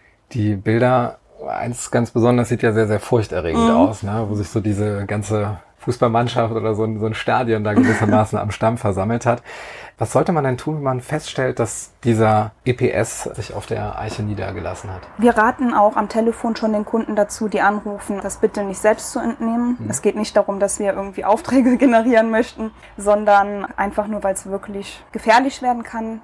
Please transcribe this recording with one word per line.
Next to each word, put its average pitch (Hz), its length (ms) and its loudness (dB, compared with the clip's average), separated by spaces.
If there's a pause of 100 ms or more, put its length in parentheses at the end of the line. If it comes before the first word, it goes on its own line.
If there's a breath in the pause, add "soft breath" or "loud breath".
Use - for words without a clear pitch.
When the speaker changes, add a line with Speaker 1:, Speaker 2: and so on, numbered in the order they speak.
(320 soft breath)
Speaker 1:
Die 107 240 2
Bilder, 120 640 2 (300)
eins 117 420 -6
ganz 120 200 0
besonders, 120 400 4
sieht 120 120 -2
ja 113 100 4
sehr, 110 160 4
sehr 104 120 0
furchterregend 104 640 0
Speaker 2:
Mhm. 226 60 4
Speaker 1:
aus, - 320 2
ne? 107 260 -4
Wo 104 60 -4
sich 104 140 -4
so 110 120 -2
diese 101 460 -2
ganze 104 520 -2 (200)
Fußballmannschaft 120 760 0
oder 110 200 0
so 107 100 0
ein, 110 160 -2
so 110 60 0
ein 110 80 -2
Stadion 117 500 0
da 104 80 0
gewissermaßen 107 680 4
<laughs> - 0 -
am 104 120 -2
Stamm 113 260 0
versammelt 104 480 0
hat. 120 180 2 (540 loud breath)
Was - 160 -4
sollte 156 200 2
man 151 120 0
denn 127 140 0
tun, 156 180 -4
wenn 147 60 -6
man 131 180 -2
feststellt, - 580 -4
dass - 340 -4 (120)
dieser 110 460 2 (160)
E 123 80 2
P - 160 0
S - 340 -2
sich - 300 -10
auf 101 100 -8
der 104 340 -6
Eiche 107 240 -6
niedergelassen 98 680 -6
hat? 95 80 -12 (160)
Speaker 2:
Wir 233 220 4
raten 233 340 2
auch 214 240 4
am 208 140 -2
Telefon 226 460 0
schon 220 180 0
den 208 100 -2
Kunden 220 320 -2
dazu, 208 320 0
die 196 140 -2
anrufen, 202 600 -2
das 196 140 -8
bitte 208 260 -2
nicht 190 180 -8
selbst 214 320 2
zu 247 80 -4
entnehmen. 233 600 -2
Speaker 1:
Mhm. 214 100 -6
Speaker 2:
Es - 120 -6
geht 202 140 2
nicht 214 200 -2
darum, 196 240 2
dass 196 180 0
wir 202 140 0
irgendwie 196 320 -8
Aufträge 247 520 4
<laughs> - 20 2
generieren 226 520 4
möchten, 220 420 -2 (260 loud breath)
sondern 202 680 4 (120)
einfach 202 300 -2
nur, 208 160 -6
weil 196 120 0
es - 120 -12
wirklich 196 560 -10 (100)
gefährlich 240 500 2
werden 240 200 0
kann, 226 420 -8